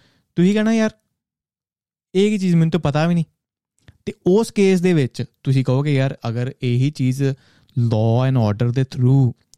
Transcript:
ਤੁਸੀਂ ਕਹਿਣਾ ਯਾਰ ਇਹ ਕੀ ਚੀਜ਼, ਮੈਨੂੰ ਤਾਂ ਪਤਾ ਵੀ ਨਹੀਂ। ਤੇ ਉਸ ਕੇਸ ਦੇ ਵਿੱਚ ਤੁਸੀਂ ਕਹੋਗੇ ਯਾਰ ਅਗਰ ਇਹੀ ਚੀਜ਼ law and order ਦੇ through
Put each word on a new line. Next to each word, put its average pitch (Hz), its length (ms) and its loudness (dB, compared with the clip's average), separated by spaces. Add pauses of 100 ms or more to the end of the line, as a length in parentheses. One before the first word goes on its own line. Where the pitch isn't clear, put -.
(360)
ਤੁਸੀਂ 185 180 2
ਕਹਿਣਾ 214 200 0
ਯਾਰ 220 160 0 (1200)
ਇਹ 202 160 2
ਕੀ 214 80 -2
ਚੀਜ਼, 185 160 0
ਮੈਨੂੰ 165 160 2
ਤਾਂ 170 100 -2
ਪਤਾ 151 260 0
ਵੀ 175 80 0
ਨਹੀਂ। 170 100 -2 (840)
ਤੇ - 60 -8 (140)
ਉਸ 208 240 2
ਕੇਸ 190 300 2
ਦੇ 180 120 2
ਵਿੱਚ 135 320 -2 (180)
ਤੁਸੀਂ 135 220 0
ਕਹੋਗੇ 139 300 0
ਯਾਰ 135 240 -2 (100)
ਅਗਰ 123 240 -6 (100)
ਇਹੀ 123 280 0
ਚੀਜ਼ 131 320 -4 (560)
law 117 540 0
and 131 160 2
order 117 240 -2
ਦੇ 135 100 -2
through 131 500 2 (240)